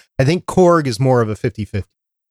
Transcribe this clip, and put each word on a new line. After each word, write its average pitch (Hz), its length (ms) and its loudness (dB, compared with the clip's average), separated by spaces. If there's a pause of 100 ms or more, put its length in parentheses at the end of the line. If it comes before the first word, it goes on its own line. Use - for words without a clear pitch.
(200)
I 135 60 0
think 156 200 -2
Korg 170 400 2
is 120 140 -6
more 127 220 2
of 110 80 -2
a 107 60 -6
fifty-fifty 104 540 -8 (420)